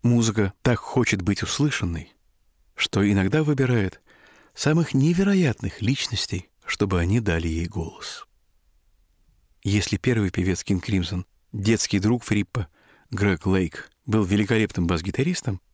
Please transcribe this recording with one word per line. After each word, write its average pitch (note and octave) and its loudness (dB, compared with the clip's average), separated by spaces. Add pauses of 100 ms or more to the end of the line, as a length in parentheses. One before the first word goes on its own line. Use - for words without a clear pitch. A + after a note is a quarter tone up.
Музыка A2 2 (100)
так A#2+ 2
хочет A2 0
быть G2 0
услышанной, F#2 -2 (640)
что - 0
иногда F#3+ 2
выбирает B2+ 0 (540)
самых D#3 0
невероятных E3 2
личностей, G#2 -4 (160)
чтобы F#2+ -2
они F#2 2
дали E2+ -2
ей E2 -2
голос. - -10 (1400)
Если G2+ 0
первый A2 0
певец F2+ -2
Кинг F#2+ -2
Кримсон, F2+ -2 (260)
детский G#2 0
друг A#2 0
Фриппа, G#2 -2 (420)
Грег G2 0
Лейк, F#2 -2 (160)
был G#2+ 2
великолепным G2+ 2
бас-гитаристом G2 -2 (140)